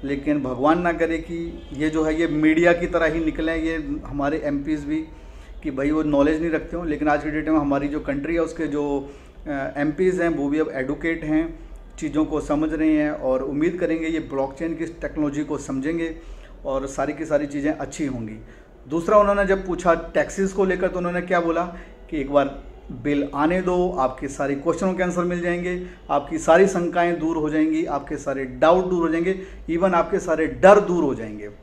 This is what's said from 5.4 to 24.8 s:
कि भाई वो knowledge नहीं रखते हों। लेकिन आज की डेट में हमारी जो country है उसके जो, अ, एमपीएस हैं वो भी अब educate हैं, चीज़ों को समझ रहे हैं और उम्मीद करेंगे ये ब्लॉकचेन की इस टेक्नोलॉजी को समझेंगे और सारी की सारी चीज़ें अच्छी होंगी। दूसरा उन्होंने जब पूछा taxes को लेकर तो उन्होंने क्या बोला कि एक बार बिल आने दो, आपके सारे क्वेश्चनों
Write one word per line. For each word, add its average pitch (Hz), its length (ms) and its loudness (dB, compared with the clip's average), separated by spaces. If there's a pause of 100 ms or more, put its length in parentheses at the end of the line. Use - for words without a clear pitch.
कि 151 80 -4
भाई 135 200 0
वो 156 120 2
knowledge 151 380 2
नहीं 170 100 -2
रखते 160 260 -4
हों। 175 100 -6
लेकिन 151 220 -2
आज 143 160 2
की 156 60 -4
डेट 151 180 -4
में 156 100 4
हमारी 143 300 0
जो 147 120 -4
country 143 340 -4
है 170 60 0
उसके 160 260 -4
जो, 143 440 -2 (360)
अ, 139 300 -6
एमपीएस 170 440 0
हैं 170 80 2
वो 143 200 0
भी 147 100 0
अब 156 140 0
educate 147 520 -2
हैं, 160 340 0 (400)
चीज़ों 156 260 0
को 151 160 -2
समझ 156 320 0
रहे 156 200 2
हैं 151 180 2
और 131 320 0
उम्मीद 147 340 0
करेंगे 160 300 0
ये 160 140 -2
ब्लॉकचेन 139 560 -4
की 160 80 -4
इस - 160 -12
टेक्नोलॉजी 147 440 -2
को 147 140 -4
समझेंगे 156 580 -4 (480)
और 135 220 -2
सारी 139 260 -2
की 151 120 -6
सारी 147 220 0
चीज़ें 143 260 -2
अच्छी 147 340 -6
होंगी। 113 300 -6 (520)
दूसरा 170 300 4
उन्होंने 202 280 4
जब 190 200 2
पूछा 175 280 4
taxes 165 580 -2
को 202 120 2
लेकर 185 240 0
तो 180 100 -4
उन्होंने 175 240 -2
क्या 180 180 2
बोला 170 240 0 (460)
कि 151 100 -2
एक 135 100 -4
बार 139 340 2 (280)
बिल 143 420 0
आने 165 280 2
दो, 180 280 2
आपके 131 380 -2
सारे 139 260 -2
क्वेश्चनों 165 400 0